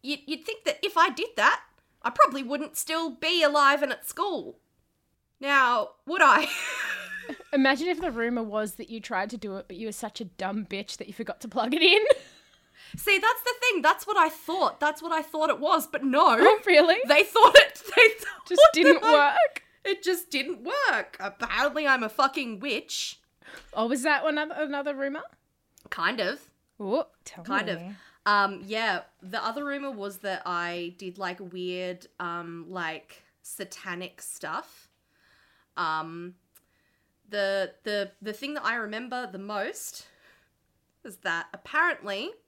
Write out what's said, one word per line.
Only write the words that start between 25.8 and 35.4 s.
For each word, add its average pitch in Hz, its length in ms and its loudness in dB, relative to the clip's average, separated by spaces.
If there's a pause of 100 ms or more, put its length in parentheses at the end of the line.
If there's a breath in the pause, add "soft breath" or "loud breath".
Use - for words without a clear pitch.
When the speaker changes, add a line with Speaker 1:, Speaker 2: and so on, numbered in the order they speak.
Speaker 1:
Kind 202 300 -2
of. 214 200 -4 (400)
Speaker 2:
Oh, 208 260 -2 (180)
tell - 200 -20
Speaker 1:
Kind 202 240 -4
of. 170 120 -6
Speaker 2:
me. 185 140 -16 (320 soft breath)
Speaker 1:
Um, 202 400 0
yeah, 214 360 -4 (200)
the 190 200 -8
other 247 220 -6
rumor 277 260 -8
was 202 280 -12
that 190 260 -8
I 175 540 -6
did, 185 180 -14
like, 185 240 -8
weird, 180 680 -10 (120)
um, 170 500 -10
like, 165 540 -10 (200)
satanic - 800 -14
stuff. - 680 -12 (880)